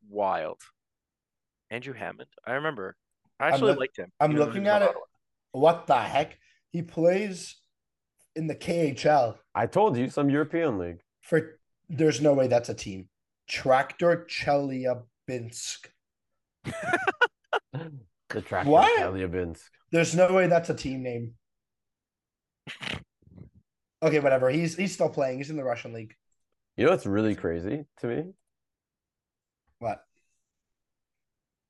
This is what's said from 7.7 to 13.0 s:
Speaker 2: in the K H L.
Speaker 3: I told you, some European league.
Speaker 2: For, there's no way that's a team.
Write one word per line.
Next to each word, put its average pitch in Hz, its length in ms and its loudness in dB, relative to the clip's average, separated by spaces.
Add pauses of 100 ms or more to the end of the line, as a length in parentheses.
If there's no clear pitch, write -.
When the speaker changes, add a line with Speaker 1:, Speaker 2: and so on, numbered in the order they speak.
Speaker 2:
in 160 120 -4
the 143 80 -4
K 170 360 -2
H 120 140 -4
L. 135 320 4 (180)
Speaker 3:
I 107 120 0
told 185 300 2
you, 123 120 0
some 143 200 0
European 147 480 0
league. 87 220 -6 (220)
Speaker 2:
For, - 380 -2 (300)
there's 147 320 0
no 151 120 6
way 131 140 4
that's 120 220 2
a 117 40 -8
team. 95 360 -12 (400)